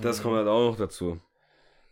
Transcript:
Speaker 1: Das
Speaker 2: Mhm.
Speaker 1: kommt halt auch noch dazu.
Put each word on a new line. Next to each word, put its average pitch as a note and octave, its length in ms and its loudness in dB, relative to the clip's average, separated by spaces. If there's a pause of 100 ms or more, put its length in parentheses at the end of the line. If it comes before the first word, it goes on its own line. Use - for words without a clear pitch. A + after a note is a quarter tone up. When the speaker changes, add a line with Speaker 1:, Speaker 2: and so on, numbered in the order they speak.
Speaker 1:
Das A2+ 160 0
Speaker 2:
Mhm. G#2 40 -10
Speaker 1:
kommt A2+ 140 0
halt G#2+ 120 2
auch A#2 220 4
noch G#2+ 60 -2
dazu. F2+ 420 -4 (720)